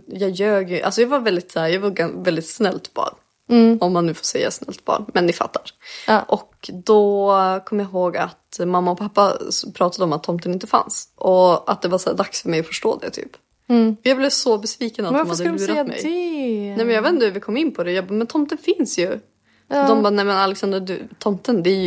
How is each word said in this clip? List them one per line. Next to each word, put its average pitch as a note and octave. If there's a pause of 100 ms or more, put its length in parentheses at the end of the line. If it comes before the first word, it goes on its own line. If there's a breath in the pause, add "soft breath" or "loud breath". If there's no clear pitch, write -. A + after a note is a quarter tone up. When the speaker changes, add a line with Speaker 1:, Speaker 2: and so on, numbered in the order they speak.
Speaker 1:
jag G3
ljög G3
ju, F3
alltså, G3+
jag A#3+
var C#4
väldigt F#3
så E3
här, D#3+
jag F#3
var G3+
gan-, E3+
väldigt E3
snällt -
barn. - (360)
Speaker 2:
Mm. A3+
Speaker 1:
Om F3+
man F3
nu D#3+
får -
säga -
snällt -
barn, -
men F3
ni E3+
fattar. - (440 loud breath)
Speaker 2:
Ja. A3
Speaker 1:
Och - (140)
då G3+ (320)
kom G#3
jag G3
ihåg F3+
att -
mamma F3+
och F3
pappa G3+ (100)
s-, - (100)
pratade F3+
om D#3+
att D#3
tomten F3
inte F#3
fanns. -
Och F#3
att -
det F#3
var F3+
så F3
här E3+
dags -
för -
mig D#3+
att E3
förstå -
det, -
typ. - (380)
Speaker 2:
Mm. A3+
Speaker 1:
Jag C4
blev C4+
så A3
besviken G#3+
att F3
Speaker 2:
Men C#4
Speaker 1:
de E4
Speaker 2:
varför F4
Speaker 1:
hade E4+
Speaker 2:
ska -
de -
Speaker 1:
lurat C#4+
Speaker 2:
säga D#4
Speaker 1:
mig. F4+ (500)
Speaker 2:
det? G3+
Speaker 1:
Nej, A3+
men A#3
jag G#3+
vet D#4
inte C4+
hur G3+
vi G3+
kom G#3
in D4+
på F3
det. F3
Jag F#3
bara, G3
"Men A3+
tomten D4
finns E4+
ju." F#3 (480)
Speaker 2:
Ja. C#4
Speaker 1:
De A3
bara, G3+
"Nej, G3+
men G3+
Alexander, G3
du, F#3 (100)
tomten, G3+
det F3
är F#3+ (120)